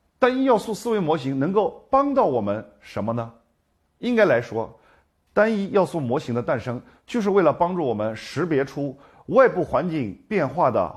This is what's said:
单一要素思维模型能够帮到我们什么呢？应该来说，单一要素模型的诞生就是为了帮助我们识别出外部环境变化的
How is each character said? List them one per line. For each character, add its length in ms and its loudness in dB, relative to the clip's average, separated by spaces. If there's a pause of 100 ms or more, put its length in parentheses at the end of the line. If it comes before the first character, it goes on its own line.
(180)
单 180 2
一 80 0
要 140 4
素 160 -6
思 160 -6
维 100 0
模 160 0
型 220 -4
能 140 0
够 380 -2
帮 220 2
到 120 2
我 160 0
们 240 -4 (160)
什 220 -8
么 100 -2
呢？ 200 -6 (680)
应 160 -2
该 120 6
来 140 4
说， 380 -8 (540)
单 180 4
一 200 -2
要 160 2
素 120 -6
模 200 -2
型 160 -6
的 80 -2
诞 180 -2
生 220 -8 (240)
就 140 -4
是 100 0
为 120 4
了 100 6
帮 220 0
助 80 -2
我 120 0
们 200 -4
识 300 -6
别 180 0
出 360 -6 (280)
外 220 4
部 160 -2
环 240 -2
境 260 -4 (140)
变 180 0
化 240 0
的 160 0 (100)